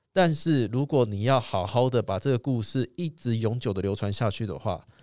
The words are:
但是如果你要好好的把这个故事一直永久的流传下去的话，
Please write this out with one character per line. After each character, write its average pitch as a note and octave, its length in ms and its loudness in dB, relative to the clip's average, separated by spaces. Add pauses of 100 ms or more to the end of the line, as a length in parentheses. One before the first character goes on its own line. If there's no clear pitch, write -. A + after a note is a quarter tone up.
(120)
但 E3+ 220 4
是 D3 320 2
如 B2 180 -2
果 C#3 220 2
你 G2+ 160 -4
要 B2+ 180 2
好 F#2 260 -2
好 B2 220 2
的 B2 140 0
把 G2 160 -2
这 C#3 100 -2
个 B2+ 100 4
故 B2 220 -2
事 A#2+ 340 -2
一 F3 140 -4
直 A#2+ 300 -2
永 A2+ 200 0
久 A#2+ 140 -2
的 F#2+ 80 -4
流 G2 140 0
传 G2+ 180 -2
下 G#2+ 180 0
去 A2+ 140 -4
的 F#2 140 -6
话， F2+ 280 -6 (160)